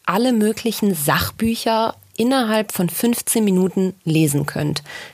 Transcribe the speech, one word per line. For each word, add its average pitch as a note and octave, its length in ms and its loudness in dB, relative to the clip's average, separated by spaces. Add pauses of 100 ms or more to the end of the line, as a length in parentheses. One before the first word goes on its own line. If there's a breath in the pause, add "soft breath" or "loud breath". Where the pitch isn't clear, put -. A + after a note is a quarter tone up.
alle A#3 260 2
möglichen G#3+ 640 0
Sachbücher A3 1000 0 (200)
innerhalb A3 560 0
von F3 160 0
fünfzehn A#3 560 0
Minuten F#3 500 2 (100)
lesen D#3 400 2
könnt. D3 380 -4 (320 loud breath)